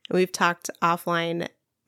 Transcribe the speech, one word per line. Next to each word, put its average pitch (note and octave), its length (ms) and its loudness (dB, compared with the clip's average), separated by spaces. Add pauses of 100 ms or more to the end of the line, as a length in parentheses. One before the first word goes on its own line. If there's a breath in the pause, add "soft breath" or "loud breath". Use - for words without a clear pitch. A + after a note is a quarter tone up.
And - 80 2
we've F3+ 140 2
talked - 380 0 (120)
offline E3+ 680 0 (400)